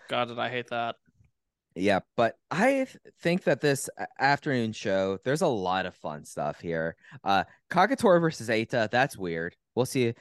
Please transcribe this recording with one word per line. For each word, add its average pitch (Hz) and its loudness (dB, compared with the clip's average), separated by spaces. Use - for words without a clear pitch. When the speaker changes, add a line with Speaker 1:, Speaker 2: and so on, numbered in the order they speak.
Speaker 1:
God, 123 -4
did 120 -12
I 117 -4
hate 123 -8
that. 117 -6
Speaker 2:
Yeah, 92 2
but 113 2
I 190 2
th-, 269 0
think 175 0
that 147 0
this 139 0
a-, 98 -6
afternoon 127 0
show, 95 -2
there's 143 0
a 190 2
lot 92 -2
of 90 -10
fun 78 -10
stuff 76 -6
here. 82 -4
Uh, 95 2
Kagetora 190 4
versus 156 -2
Eita, 113 0
that's 127 2
weird. 85 -6
We'll 123 2
see. 123 0